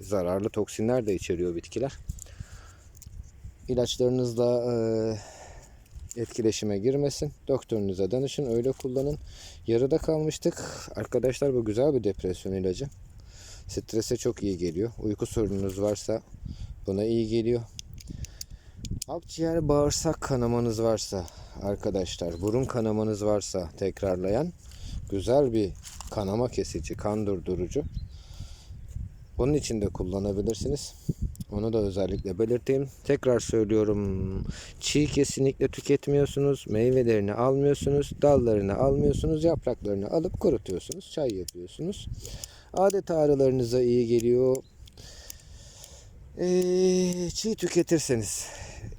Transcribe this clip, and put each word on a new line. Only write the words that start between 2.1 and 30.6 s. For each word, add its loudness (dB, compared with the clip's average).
İlaçlarınızla, 2
e, -6
etkileşime 0
girmesin. 0
Doktorunuza 0
danışın, -2
öyle 2
kullanın. -2
Yarıda 4
kalmıştık. -2
Arkadaşlar 0
bu 2
güzel 2
bir 2
depresyon -2
ilacı. -2
Strese -2
çok -2
iyi -2
geliyor. -2
Uyku -2
sorununuz -2
varsa 0
buna 0
iyi 2
geliyor. 2
Akciğer, -2
bağırsak 4
kanamanız 2
varsa 0
arkadaşlar, -2
burun 2
kanamanız 0
varsa 0
tekrarlayan 0
güzel 4
bir 2
kanama 0
kesici, -4
kan -2
durdurucu. -2
Bunun 4
için 0
de 0
kullanabilirsiniz. -2